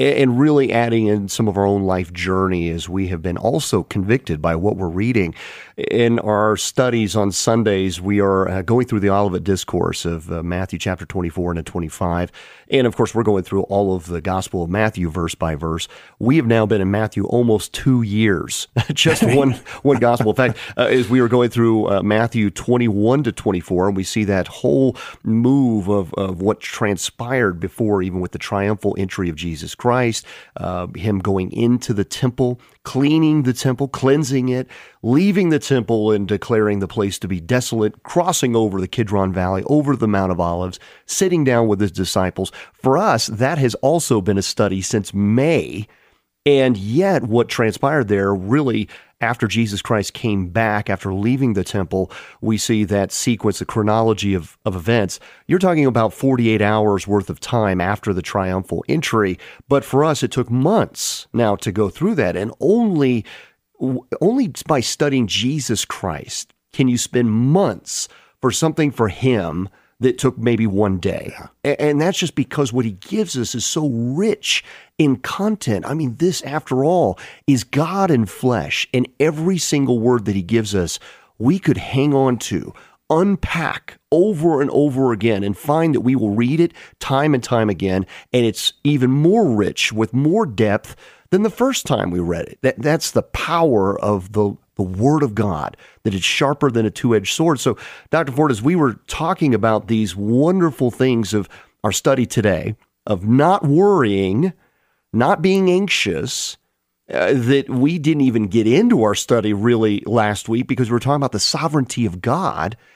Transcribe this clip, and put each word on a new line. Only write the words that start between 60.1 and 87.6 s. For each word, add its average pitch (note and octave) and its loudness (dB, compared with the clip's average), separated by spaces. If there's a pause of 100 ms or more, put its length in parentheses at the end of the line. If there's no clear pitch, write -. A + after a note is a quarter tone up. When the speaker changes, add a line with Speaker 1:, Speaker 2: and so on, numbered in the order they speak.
Speaker 1:
it B2 -2
took A#2+ -4
months C3+ -2
now A2 2
to - -6
go G2+ 0
through G3 -2
that. F2+ 0
And G#2 -4
only, D#3 2 (960)
only A3+ 2 (140)
by C#3+ 2
studying C3+ 0
Jesus B2 -2
Christ - -10 (200)
can C3 2
you A#2+ 2
spend A#2+ 0
months B2+ 0 (340)
for B2 0
something D#3 0
for A2+ 0
him F#2+ -2 (300)
that B2 2
took - 0
maybe A2+ 0
one G2 0
day. E2+ -4
Speaker 2:
Yeah. - -18 (160)
Speaker 1:
A-, C#3+ 0
and D3 2
that's F3+ 0
just E3 -4
because C3+ -2
what B2 0
he G#2+ -4
gives F3+ -4
us A#2 -4
is A2+ -4
so D#3 -2
rich C3 -2 (340)
in C#3 4
content. F#3+ -4
I C3 -6
mean, C#3+ -4
this, F3 0
after C3+ -4
all, D#3 2 (260)
is C3 2
God F3 -2
in A#2+ 4
flesh, G#2 -4
and B2+ 0 (120)
every D#3+ 0
single C3 0
word A#2 2
that G#2 0
he G2 -2
gives G#2 -2
us, F2+ -2 (400)
we D#3 2
could B2+ 0
hang C#3 0
on C3 2
to, - -6 (380)
unpack - -2 (120)
over E3+ 2
and C#3+ 0
over C3+ 2
again G#2 0
and G2+ -2
find D#3 0
that A#2+ 0
we B2+ 2
will A2 0
read B2 0
it E3+ 2 (240)
time C#3+ 0
and A#2+ 0
time A2+ 0